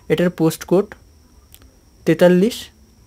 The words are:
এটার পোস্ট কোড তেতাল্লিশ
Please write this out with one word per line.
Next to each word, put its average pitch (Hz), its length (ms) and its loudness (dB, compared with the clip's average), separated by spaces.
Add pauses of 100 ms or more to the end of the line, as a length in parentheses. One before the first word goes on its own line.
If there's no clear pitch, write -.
(120)
এটার 175 180 0
পোস্ট 160 400 -4
কোড 196 160 0 (1200)
তেতাল্লিশ 180 500 2 (500)